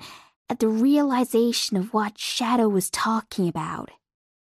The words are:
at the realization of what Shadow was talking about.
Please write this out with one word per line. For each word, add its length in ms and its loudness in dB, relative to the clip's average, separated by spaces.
at 100 -4
the 80 2
realization 1120 2
of 160 -4
what 260 -2
Shadow 500 0
was 220 0
talking 560 -2
about. 420 -8